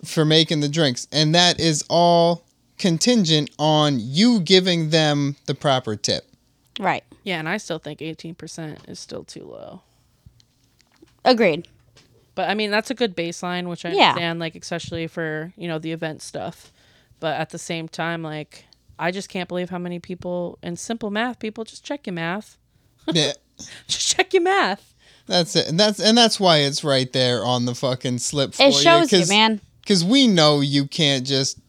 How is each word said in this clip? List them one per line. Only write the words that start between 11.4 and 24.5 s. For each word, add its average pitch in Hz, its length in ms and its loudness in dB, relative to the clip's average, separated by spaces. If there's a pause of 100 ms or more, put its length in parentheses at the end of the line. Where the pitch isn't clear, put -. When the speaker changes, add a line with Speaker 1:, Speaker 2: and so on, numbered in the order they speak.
Speaker 3:
But, 180 140 -4
I 190 40 -2
mean, 214 160 -4
that's 220 220 -2
a - 20 -8
good 220 220 -4
baseline, 180 520 -6
which 175 180 -10
I 170 60 -8
Speaker 2:
Yeah. 320 180 4
Speaker 3:
understand, 170 300 -2
like, 165 160 -8
especially 165 520 -8
for, 160 500 -8
you 170 100 -10
know, 160 120 -6
the 165 140 -8
event 160 280 -8
stuff. - 500 -12 (500)
But 151 180 -4
at 160 120 -6
the 175 60 -12
same 165 300 -8
time, 165 340 -6
like, 151 440 -12 (340)
I 165 120 -2
just 190 180 -10
can't 180 180 -8
believe 180 220 -6
how 180 100 -8
many 175 200 -8
people, 175 600 -8
in 175 140 -10
simple 226 340 -8
math, 220 300 -4
people, 220 240 -10
just - 220 -18
check 285 200 -10
your 190 80 -8
math. 170 440 -6 (500)
<laughs> 302 60 0
Speaker 1:
Yeah. 151 180 2 (560)
Speaker 3:
Just - 280 -4
check 370 180 0
your 370 100 4
math. 349 500 -2 (340)